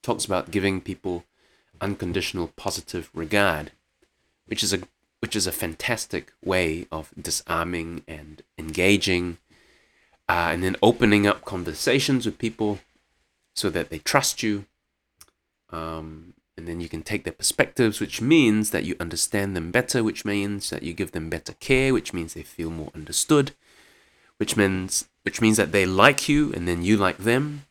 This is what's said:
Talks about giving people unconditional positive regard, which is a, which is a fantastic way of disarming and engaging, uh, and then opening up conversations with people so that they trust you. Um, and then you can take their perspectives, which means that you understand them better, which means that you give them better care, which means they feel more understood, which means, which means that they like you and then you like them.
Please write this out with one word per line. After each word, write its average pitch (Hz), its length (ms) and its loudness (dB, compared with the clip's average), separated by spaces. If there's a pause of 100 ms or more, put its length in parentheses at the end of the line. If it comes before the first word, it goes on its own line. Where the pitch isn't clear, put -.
Talks - 240 -2
about 90 240 -2
giving 95 320 0
people 90 420 -8 (580)
unconditional 90 720 -4
positive - 560 -8
regard, 82 600 0 (720)
which - 160 -4
is 95 100 0
a, 92 80 -2 (400)
which - 160 -6
is 92 100 0
a 87 60 -4
fantastic - 800 -6 (100)
way 87 480 0
of 78 300 -10
disarming 85 880 -4
and 78 340 -16 (140)
engaging, 87 800 2 (920)
uh, 85 240 2
and 87 100 -2
then 95 180 0
opening 104 460 6
up - 180 2
conversations 120 800 0
with 107 140 -4
people 107 400 -2 (760)
so - 140 -2
that 82 220 -2
they 80 80 -8
trust - 440 0
you. 101 220 -2 (1040)
Um, 80 640 -10 (220)
and 82 120 -12
then 85 120 -6
you 85 80 -8
can 80 140 -10
take - 220 -6
their 82 80 -6
perspectives, - 680 0
which - 220 -6
means 113 500 6
that 92 140 -2
you 85 160 -4
understand 92 560 -4
them 82 140 -4
better, 123 340 0
which - 200 -4
means 101 460 -2
that - 120 -6
you 85 100 -6
give 87 200 -6
them 80 160 -6
better 80 260 -8
care, 135 380 2
which - 200 0
means 82 220 -6
they 85 80 -12
feel 82 280 -8
more 80 240 -8
understood, 139 580 0 (840)
which - 200 -2
means, 95 520 0 (140)
which - 180 -4
means 110 160 6
that 85 160 2
they 95 140 4
like 104 420 6
you 147 240 2
and 87 160 -4
then 85 140 0
you 101 140 4
like 95 220 2
them. 135 520 0